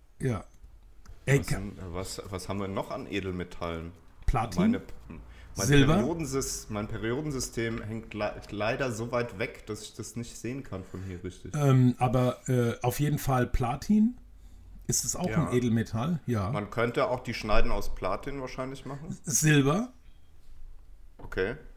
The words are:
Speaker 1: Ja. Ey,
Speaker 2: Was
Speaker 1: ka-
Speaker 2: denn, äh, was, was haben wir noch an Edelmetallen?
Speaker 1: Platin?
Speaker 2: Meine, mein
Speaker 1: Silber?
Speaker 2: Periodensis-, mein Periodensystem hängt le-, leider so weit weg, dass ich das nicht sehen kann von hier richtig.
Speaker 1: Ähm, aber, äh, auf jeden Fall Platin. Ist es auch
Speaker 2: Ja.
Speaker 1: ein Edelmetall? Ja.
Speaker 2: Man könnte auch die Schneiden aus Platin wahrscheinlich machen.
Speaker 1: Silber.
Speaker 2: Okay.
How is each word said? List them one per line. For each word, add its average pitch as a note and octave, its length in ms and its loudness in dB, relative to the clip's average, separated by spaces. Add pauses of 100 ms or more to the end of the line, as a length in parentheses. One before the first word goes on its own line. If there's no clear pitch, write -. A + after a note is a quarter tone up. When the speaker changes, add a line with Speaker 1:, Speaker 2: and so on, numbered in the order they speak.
(200)
Speaker 1:
Ja. A#2+ 240 -2 (840)
Ey, C3+ 140 4
Speaker 2:
Was - 80 -6
Speaker 1:
ka- - 80 0
Speaker 2:
denn, G2 200 -8
äh, D#2+ 40 -16 (120)
was, F#2 380 -6
was F#2+ 180 -6
haben G2 120 -4
wir G2 80 -4
noch G2 240 -4
an A#2+ 180 -8
Edelmetallen? F2 800 -6 (360)
Speaker 1:
Platin? A2+ 360 0
Speaker 2:
Meine, - 180 4 (760)
mein G2 100 0
Speaker 1:
Silber? C#3 300 8
Speaker 2:
Periodensis-, D3+ 760 -2
mein G#2 160 -4
Periodensystem A#2 960 -4
hängt G#2+ 320 -10
le-, G#2 180 -2 (180)
leider B2 420 -2
so A2+ 180 -6
weit A#2+ 300 -2
weg, - 260 -6
dass G#2+ 160 -8
ich - 120 -16
das - 200 -12
nicht A#2 240 -10
sehen C3 240 -8
kann F#2 220 -8
von F#2 180 -10
hier F#2 220 -10
richtig. - 320 -10
Speaker 1:
Ähm, C3 420 6
aber, B2+ 500 2
äh, A#2+ 340 2
auf B2 180 0
jeden D3 180 2
Fall B2 300 2
Platin. G#3+ 680 2 (720)
Ist - 180 0
es - 120 -4
auch F3+ 120 -2
Speaker 2:
Ja. A#2+ 200 2
Speaker 1:
ein - 80 -2
Edelmetall? A#2 680 2
Ja. G#2 240 0
Speaker 2:
Man G#2 200 -2
könnte A#2+ 380 2
auch B2 120 -2
die A#2+ 140 -6
Schneiden G#2 380 8
aus G2+ 220 2
Platin G#2+ 460 -4
wahrscheinlich C3 460 -8
machen. D#3 380 -8
Speaker 1:
Silber. D3+ 680 4 (1300)
Speaker 2:
Okay. G#2 380 -2 (200)